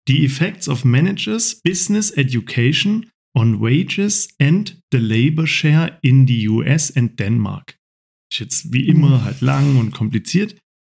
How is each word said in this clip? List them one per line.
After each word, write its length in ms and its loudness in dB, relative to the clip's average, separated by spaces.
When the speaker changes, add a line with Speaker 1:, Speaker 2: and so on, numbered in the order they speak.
Speaker 1:
The 160 2
effects 440 -2
of 160 -2
managers, 760 0
business 500 -2
education 960 -2
on 240 2
wages 680 0
and 400 0
the 80 2
labor 480 2
share 560 0
in 240 6
the 220 0
U 140 0
S 340 -2
and 240 -2
Denmark. 560 -4
Ist 80 -8
jetzt 320 -8
wie 160 -2
immer 300 4
Speaker 2:
Mhm. 60 -2
Speaker 1:
halt 180 -8
lang 340 2
und 160 0
kompliziert. 640 -4